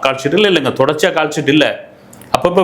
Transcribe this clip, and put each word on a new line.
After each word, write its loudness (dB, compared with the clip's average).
கால் -2
ஷீட்?" -2
"இல்ல, 4
இல்லைங்க, 0
தொடர்ச்சியா 0
கால் -2
ஷீட் -2
இல்ல, 4
அப்பப்போ 2